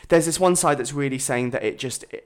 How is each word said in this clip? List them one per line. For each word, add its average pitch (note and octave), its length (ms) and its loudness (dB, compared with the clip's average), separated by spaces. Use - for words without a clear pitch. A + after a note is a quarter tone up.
there's E3 160 6
this E3 140 -2
one F3+ 160 4
side D3+ 220 2
that's B2+ 160 -6
really C#3 260 -2
saying B2 320 -2
that B2 120 -4
it - 160 -2
just - 340 -8
i-, - 120 -12